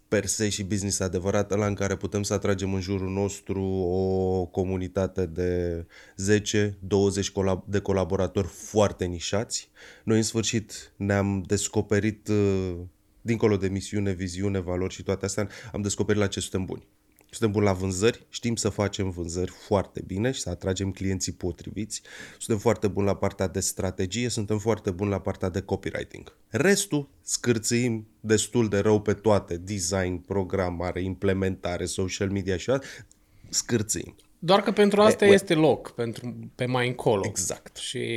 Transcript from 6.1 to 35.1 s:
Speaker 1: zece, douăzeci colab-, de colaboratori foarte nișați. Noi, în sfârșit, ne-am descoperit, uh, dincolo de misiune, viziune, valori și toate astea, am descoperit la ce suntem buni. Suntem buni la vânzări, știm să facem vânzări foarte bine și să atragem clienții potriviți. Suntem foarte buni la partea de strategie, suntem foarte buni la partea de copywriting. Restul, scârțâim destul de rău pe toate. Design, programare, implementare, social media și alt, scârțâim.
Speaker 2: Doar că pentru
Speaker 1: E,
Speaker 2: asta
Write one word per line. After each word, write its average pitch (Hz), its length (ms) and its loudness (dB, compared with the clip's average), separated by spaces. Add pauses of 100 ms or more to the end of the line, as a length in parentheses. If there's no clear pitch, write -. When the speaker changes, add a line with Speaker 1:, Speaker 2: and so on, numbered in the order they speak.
Speaker 1:
zece, 104 640 2
douăzeci 98 500 2
colab-, 95 360 0
de 98 140 -2
colaboratori 95 680 0
foarte - 580 0
nișați. 90 680 -4 (340)
Noi, 110 120 2
în 113 60 4
sfârșit, - 720 -4
ne-am 101 500 2
descoperit, 104 840 0
uh, 98 460 2 (460)
dincolo 110 360 2
de 95 120 0
misiune, 98 440 -2
viziune, 95 480 -4
valori 90 340 -4
și - 80 -12
toate 95 220 -2
astea, 101 240 -2 (240)
am - 80 -4
descoperit 101 400 0
la 101 60 4
ce 98 140 -4
suntem 95 240 -4
buni. - 220 -10 (480)
Suntem 110 180 2
buni 104 120 4
la 101 80 6
vânzări, 95 560 0
știm 117 280 -4
să 107 120 0
facem 98 420 -2
vânzări 87 400 -4
foarte - 560 -2
bine 104 240 0
și 131 100 -6
să - 100 -6
atragem 98 400 -2
clienții 95 420 -2
potriviți. - 680 -8 (360)
Suntem 113 200 -2
foarte 104 300 2
buni 101 180 0
la 95 100 2
partea 98 300 -2
de 92 140 -4
strategie, 95 680 -2
suntem 107 300 -2
foarte 104 320 0
buni 98 200 -2
la 95 100 0
partea 95 280 -4
de 92 120 -2
copywriting. - 760 -6 (120)
Restul, 147 600 2 (140)
scârțâim 117 840 0 (140)
destul 107 480 2
de 101 100 2
rău 107 220 4
pe 104 120 0
toate. 95 440 2
Design, 92 600 -2
programare, 90 840 -2
implementare, 95 840 -2
social 95 460 -4
media 95 260 -2
și 85 140 -4
alt, 139 140 0 (640)
scârțâim. - 680 -2 (220)
Speaker 2:
Doar 190 240 4
că 208 100 0
pentru 202 280 6
Speaker 1:
E, 208 40 8
Speaker 2:
asta 214 200 6